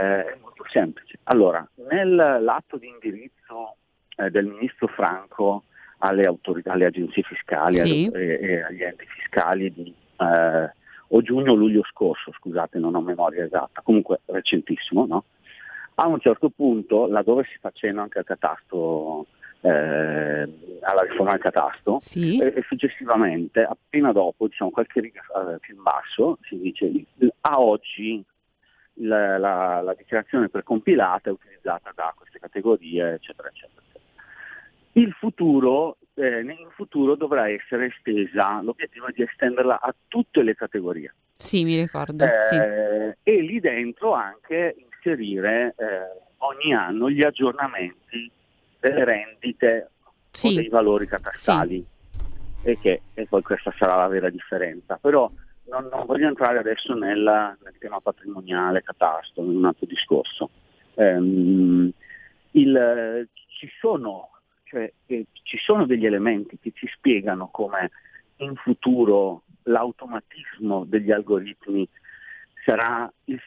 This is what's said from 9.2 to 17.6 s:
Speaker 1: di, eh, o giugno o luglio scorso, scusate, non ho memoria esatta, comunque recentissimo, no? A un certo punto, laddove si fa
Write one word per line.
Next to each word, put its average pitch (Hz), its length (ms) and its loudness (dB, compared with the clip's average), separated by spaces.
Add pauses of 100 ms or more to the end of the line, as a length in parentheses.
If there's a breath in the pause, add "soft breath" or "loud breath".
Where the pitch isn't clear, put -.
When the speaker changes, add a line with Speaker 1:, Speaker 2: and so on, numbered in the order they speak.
Speaker 1:
di, 85 200 -14 (240)
eh, 82 560 2 (360 loud breath)
o 113 120 6
giugno 127 300 2
o 113 40 8
luglio 107 280 4
scorso, - 480 -4
scusate, 85 480 -6
non 82 160 -2
ho 82 60 0
memoria 87 420 -2
esatta, 76 380 -6
comunque 107 440 2
recentissimo, 92 800 -2
no? - 200 -2 (680 loud breath)
A 165 120 2
un 160 140 0
certo 127 280 4
punto, 117 580 2
laddove 107 360 2
si - 160 -16
fa 95 140 -10